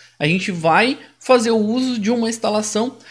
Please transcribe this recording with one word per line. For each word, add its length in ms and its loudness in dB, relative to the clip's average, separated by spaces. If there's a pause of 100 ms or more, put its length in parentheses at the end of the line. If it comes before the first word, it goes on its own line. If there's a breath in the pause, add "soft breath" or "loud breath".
(180 soft breath)
A 80 -4
gente 240 -2
vai 480 2 (220 loud breath)
fazer 320 2
o 60 2
uso 420 -2
de 100 -2
uma 200 0
instalação 680 -4 (140 loud breath)